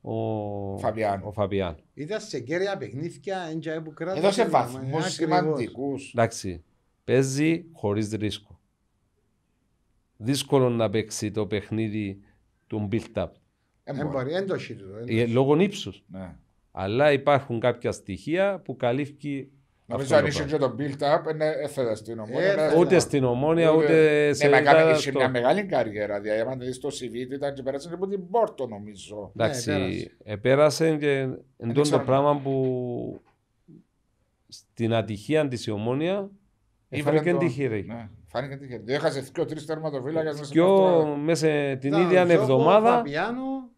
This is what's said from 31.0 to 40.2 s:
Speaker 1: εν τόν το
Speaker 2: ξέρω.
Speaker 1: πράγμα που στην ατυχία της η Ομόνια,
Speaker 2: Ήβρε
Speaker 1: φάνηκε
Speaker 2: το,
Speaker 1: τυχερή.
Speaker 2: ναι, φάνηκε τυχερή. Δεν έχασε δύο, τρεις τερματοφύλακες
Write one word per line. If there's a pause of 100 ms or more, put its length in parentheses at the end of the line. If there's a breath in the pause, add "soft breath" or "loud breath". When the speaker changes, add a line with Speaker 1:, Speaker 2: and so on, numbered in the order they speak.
Speaker 1:
εν (200)
τόν
το
Speaker 2:
ξέρω.
Speaker 1:
πράγμα
που (1300)
στην
ατυχία
της
η
Ομόνια, (580)
Speaker 2:
Ήβρε
Speaker 1:
φάνηκε
Speaker 2:
το,
Speaker 1:
τυχερή.
Speaker 2:
ναι, (180)
φάνηκε
τυχερή.
Δεν
έχασε
δύο,
τρεις
τερματοφύλακες